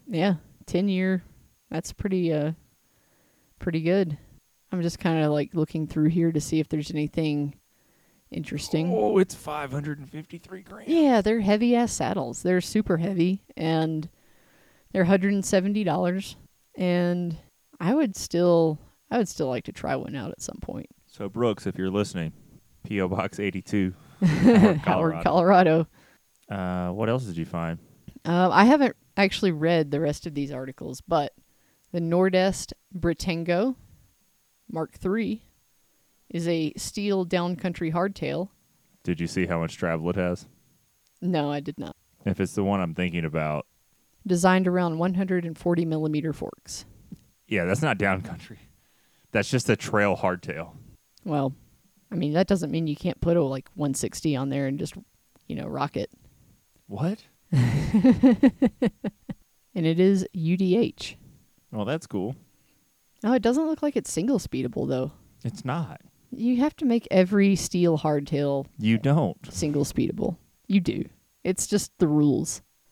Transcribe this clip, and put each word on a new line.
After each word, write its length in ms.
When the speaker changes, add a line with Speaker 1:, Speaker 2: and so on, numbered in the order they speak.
Speaker 1:
Yeah, 300
ten-year. 560
That's 220
pretty, 400
uh, 200
pretty 240
good. 340
I'm 120
just 160
kinda, 320
like, 240
looking 320
through 220
here 240
to 80
see 200
if 80
there's 220
anything 640
interesting. 640
Speaker 2:
Oh, 240
it's 160
five 360
hundred 280
and 100
fifty-three 540
grams. 260
Speaker 1:
Yeah, 320
they're 200
heavy-ass 520
saddles. 500
They're 200
super 340
heavy, 460
and 520
they're 120
hundred 300
and 100
seventy 400
dollars. 520
And 640
I 120
would 240
still, 640
I 80
would 100
still 200
like 160
to 80
try 240
one 200
out 140
at 100
some 220
point. 240
Speaker 2:
So, 220
Brooks, 380
if 100
you're 140
listening, 420
P 200
O 60
Box 300
eighty-two, 540
Speaker 1:
<laughs> 160
Speaker 2:
Howard, 560
Speaker 1:
Howard, 40
Speaker 2:
Colorado. 400
Speaker 1:
Colorado. 640
Speaker 2:
Uh, 440
what 180
else 140
did 120
you 80
find? 340
Speaker 1:
Uh, 260
I 140
haven't 320
actually 340
read 380
the 100
rest 260
of 80
these 180
articles, 500
but 320
the 80
Nordest 720
Britengo 800
Mark 240
three 500
is 180
a 280
steel 500
downcountry 680
hardtail. 560
Speaker 2:
Did 180
you 60
see 200
how 140
much 160
travel 320
it 80
has? 300
Speaker 1:
No, 300
I 100
did 180
not. 160
Speaker 2:
If 160
it's 140
the 100
one 160
I'm 140
thinking 300
about. 420
Speaker 1:
Designed 420
around 300
one 160
hundred 300
and 140
forty 260
millimeter 480
forks. 520
Speaker 2:
Yeah, 160
that's 180
not 160
downcountry. 600
That's 200
just 180
a 80
trail 400
hardtail. 560
Speaker 1:
Well, 300
I 40
mean, 200
that 120
doesn't 240
mean 160
you 100
can't 240
put 160
a, 60
like, 320
one 200
sixty 420
on 120
there 200
and 100
just, 160
you 80
know, 100
rock 300
it. 140
Speaker 2:
What? 380
Speaker 1:
<laughs> 0
And 120
it 120
is 340
U 240
D 200
H. 400
Speaker 2:
Well, 140
that's 220
cool. 300
Speaker 1:
Oh, 80
it 100
doesn't 240
look 160
like 140
it's 160
single 260
speedable, 480
though. 260
Speaker 2:
It's 200
not. 360
Speaker 1:
You 280
have 180
to 80
make 260
every 460
steel 420
hardtail 680
Speaker 2:
You 200
don't. 400
Speaker 1:
single 340
speedable. 520
You 140
do. 240
It's 220
just 320
the 100
rules. 540